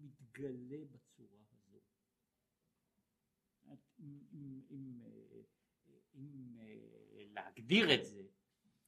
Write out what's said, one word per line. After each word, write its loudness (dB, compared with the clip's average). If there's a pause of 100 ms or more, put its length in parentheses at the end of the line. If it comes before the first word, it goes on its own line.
מתגלה -8
בצורה -20 (120)
הזו. -20 (2250)
אם, -12 (140)
אם, -10
אם, -10
אה, -16 (760)
אם, -10
אה, -16
להגדיר 8
את 8
זה, -10 (640)